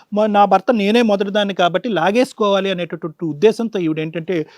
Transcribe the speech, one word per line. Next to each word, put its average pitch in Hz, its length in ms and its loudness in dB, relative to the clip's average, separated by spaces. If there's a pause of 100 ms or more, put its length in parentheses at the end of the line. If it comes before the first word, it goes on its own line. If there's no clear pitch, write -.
(140)
మ-, 214 120 2
నా 202 200 4
భర్త 202 260 2
నేనే 214 300 2
మొదటిదాన్ని 202 520 0
కాబట్టి 180 360 0
లాగేసుకోవాలి" 196 800 0
అనేటటువంటి 175 540 -8
ఉద్దేశంతో 214 540 0
ఈవిడేంటంటే 160 640 -4 (120)